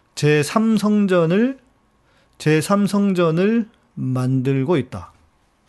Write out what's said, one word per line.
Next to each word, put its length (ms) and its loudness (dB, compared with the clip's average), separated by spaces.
제삼 600 0
성전을, 840 0
제삼 480 0
성전을 800 0
만들고 840 -2
있다. 360 -8